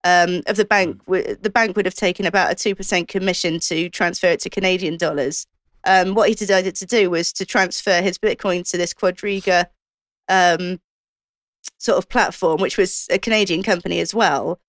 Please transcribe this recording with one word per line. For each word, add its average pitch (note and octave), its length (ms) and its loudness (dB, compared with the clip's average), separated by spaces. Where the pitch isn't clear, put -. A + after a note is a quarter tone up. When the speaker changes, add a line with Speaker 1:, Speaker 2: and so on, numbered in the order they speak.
Speaker 1:
um, F3 420 4
of G3 100 0
the G#3 80 2
bank, F#3+ 380 0
Speaker 2:
Mm. - 40 -20
Speaker 1:
w-, F#3 340 -2
the G#3 100 -4
bank A3+ 260 0
would G3+ 100 0
have F3+ 80 -4
taken F#3+ 320 -2
about F3 240 2
a F3 40 -2
two G3 200 -2
percent F3+ 340 -2
commission F3+ 520 -2
to E3 300 -2
transfer F3 380 -2
it E3+ 120 2
to - 100 -6
Canadian F#3 460 -2
dollars. D3+ 500 -2
Um, F#3+ 300 4
what G#3 140 4
he A3 60 2
decided F#3+ 420 0
to F#3 100 -8
do G3+ 240 2
was E3+ 240 -2
to F#3 120 -6
transfer F#3 560 0
his F#3+ 160 -2
Bitcoin F3+ 520 -2
to - 60 -4
this F3 180 -2
Quadriga, F#3 720 0
um, F3+ 520 2
sort D3 200 2
of E3+ 100 -4
platform, F3+ 520 0
which F3 180 -2
was - 320 0
a G3 80 2
Canadian G3 440 0
company F3 380 -2
as E3+ 140 -4
well E3 440 0